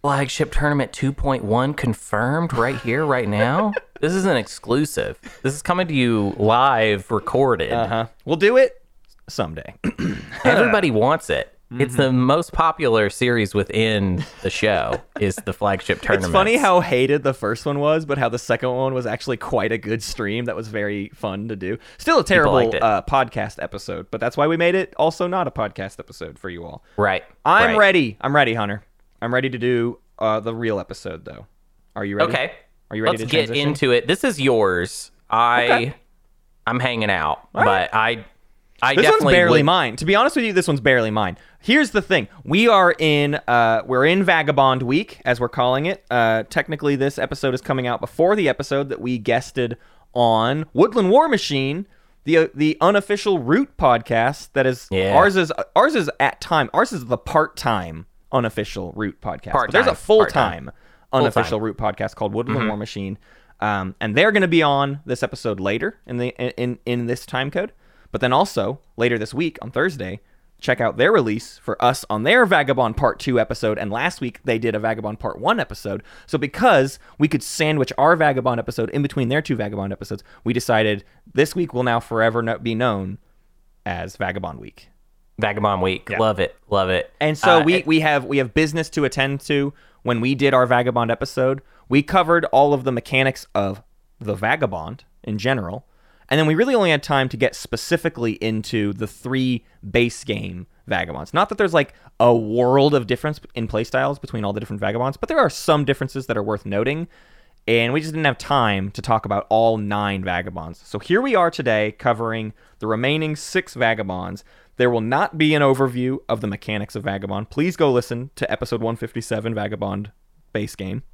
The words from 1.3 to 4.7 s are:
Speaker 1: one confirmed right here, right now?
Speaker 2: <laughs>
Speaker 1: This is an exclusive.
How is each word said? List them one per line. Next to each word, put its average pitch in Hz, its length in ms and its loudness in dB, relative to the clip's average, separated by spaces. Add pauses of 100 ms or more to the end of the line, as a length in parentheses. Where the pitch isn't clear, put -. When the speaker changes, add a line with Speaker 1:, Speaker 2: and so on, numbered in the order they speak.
Speaker 1:
one 123 280 0
confirmed 127 800 -2
right 127 240 0
here, 123 280 -2
right 127 240 0
now? 135 480 2
Speaker 2:
<laughs> - 40 -6 (200)
Speaker 1:
This 160 120 0
is 190 120 0
an 180 100 2
exclusive. - 800 -2 (240)